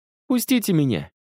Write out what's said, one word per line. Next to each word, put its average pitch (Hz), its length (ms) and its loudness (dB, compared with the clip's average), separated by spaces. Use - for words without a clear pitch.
"Пустите 240 480 0
меня!" 120 360 0